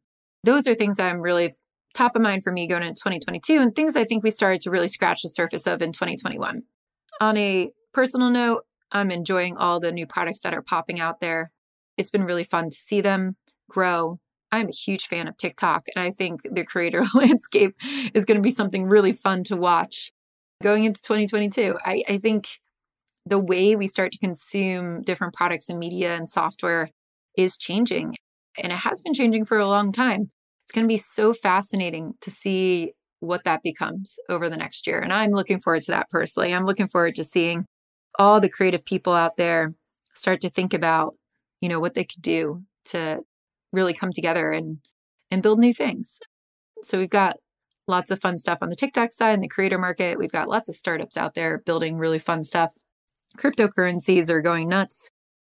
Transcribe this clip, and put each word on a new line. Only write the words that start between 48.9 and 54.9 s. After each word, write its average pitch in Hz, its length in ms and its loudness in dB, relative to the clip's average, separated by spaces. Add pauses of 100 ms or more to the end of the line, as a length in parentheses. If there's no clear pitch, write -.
side 220 200 2
and 202 100 0
the - 40 -6
creator 190 300 0
market. 180 400 -2
We've - 140 -4
got 156 180 -4
lots - 200 -2
of - 60 -12
startups - 420 -6
out 165 180 -4
there 160 300 -2
building 165 320 -2
really 160 220 0
fun 165 240 -4
stuff. 165 280 0 (680)
Cryptocurrencies 180 920 2
are 160 120 2
going 165 280 0
nuts, 190 400 -2 (340)